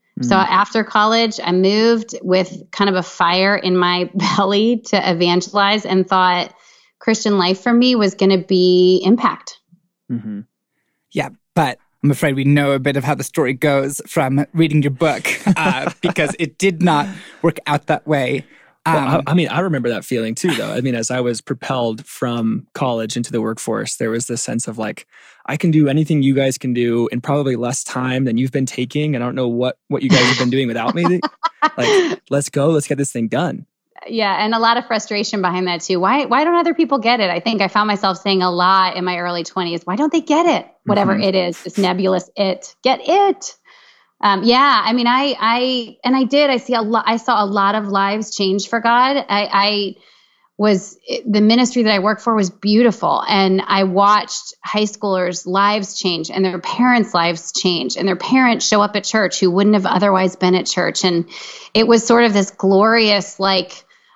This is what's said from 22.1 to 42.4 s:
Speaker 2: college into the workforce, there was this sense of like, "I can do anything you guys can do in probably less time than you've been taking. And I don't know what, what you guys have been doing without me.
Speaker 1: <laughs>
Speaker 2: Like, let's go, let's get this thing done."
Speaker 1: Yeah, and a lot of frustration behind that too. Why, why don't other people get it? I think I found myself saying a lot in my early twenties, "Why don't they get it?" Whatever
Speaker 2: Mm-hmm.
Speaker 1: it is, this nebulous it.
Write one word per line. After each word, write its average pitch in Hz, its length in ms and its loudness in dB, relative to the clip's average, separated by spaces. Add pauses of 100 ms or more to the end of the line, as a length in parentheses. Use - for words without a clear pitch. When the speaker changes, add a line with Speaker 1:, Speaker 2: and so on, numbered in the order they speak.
Speaker 2:
college 117 420 -4
into 120 160 -6
the 117 80 -2
workforce, 110 580 -6
there 113 120 -4
was 117 160 -4
this 117 160 -8
sense 117 260 -6
of 113 120 -10
like, 107 260 -10 (400)
"I 131 100 -6
can 170 140 0
do 156 180 4
anything 147 360 0
you 135 100 2
guys 135 240 0
can 127 160 -4
do 120 380 0
in 123 100 -6
probably 139 340 -2
less 120 280 -6
time 127 400 -4
than 117 160 0
you've 131 120 -2
been 135 140 -2
taking. 147 480 -4
And 120 100 -4
I 123 40 -4
don't 127 80 -6
know 127 120 -2
what, 120 300 -4 (120)
what 143 120 -2
you 135 80 -2
guys 127 200 4
have 127 100 -2
been 123 100 0
doing 131 180 0
without 113 280 -4
me. 175 300 0
Speaker 1:
<laughs> - 60 -6 (460)
Speaker 2:
Like, 381 420 0 (120)
let's 143 180 -2
go, 147 220 0
let's 156 160 0
get 139 100 -2
this 139 140 -4
thing 117 160 -4
done." 135 400 -4 (400)
Speaker 1:
Yeah, 214 360 -2
and 226 120 0
a 226 40 0
lot 233 180 4
of 247 100 -6
frustration 208 560 -2
behind 180 240 0
that 175 140 -4
too. 185 180 -2
Why, 240 260 2
why 277 180 2
don't 339 120 2
other 339 180 2
people 285 240 0
get 233 220 0
it? 190 100 0
I 175 100 -2
think 214 220 -2
I 190 60 2
found 214 200 0
myself 196 300 0
saying 190 240 0
a 185 80 2
lot 185 480 2
in 185 80 -4
my 180 140 -4
early 175 240 -4
twenties, 175 420 -6
"Why 185 100 -4
don't 294 160 0
they 320 100 0
get 320 260 2
it?" 240 200 0 (180)
Whatever 202 280 2
Speaker 2:
Mm-hmm. 208 80 0
Speaker 1:
it 190 140 0
is, 175 280 -2
this - 140 -8
nebulous 185 580 0
it. - 460 -4